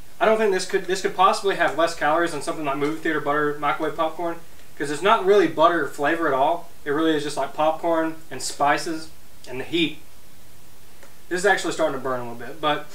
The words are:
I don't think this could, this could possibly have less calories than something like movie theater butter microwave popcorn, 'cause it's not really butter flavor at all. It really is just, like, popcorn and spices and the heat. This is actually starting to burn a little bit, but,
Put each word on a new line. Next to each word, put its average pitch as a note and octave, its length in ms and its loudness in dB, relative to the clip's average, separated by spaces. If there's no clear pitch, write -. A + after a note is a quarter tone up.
I F3+ 40 4
don't A3 100 6
think A3 160 4
this F#3 140 0
could, F3+ 180 0
this F3+ 160 0
could - 160 -2
possibly G3 400 4
have D#3 220 2
less E3 160 2
calories D#3 380 2
than C#3+ 100 -4
something D#3 240 -4
like C#3 100 -2
movie D3 240 0
theater D#3 200 0
butter D3 380 0
microwave D3+ 380 -2
popcorn, E3 420 -2
'cause C#3+ 140 -4
it's D3 100 -4
not G3+ 240 4
really F#3+ 240 6
butter D#3+ 400 4
flavor D#3+ 400 0
at C#3 60 2
all. E3+ 340 2
It D3 60 -2
really D#3+ 260 2
is C#3+ 60 0
just, D3 160 -4
like, - 160 -4
popcorn D#3+ 640 0
and C3 120 -8
spices - 680 0
and B2+ 100 -6
the C3 60 -6
heat. D#3 380 0
This F3+ 80 -2
is F3+ 80 2
actually F#3 260 4
starting D3+ 260 0
to B2 60 -6
burn B2+ 160 -2
a A#2+ 100 -6
little A#2+ 160 -10
bit, - 140 -10
but, - 340 0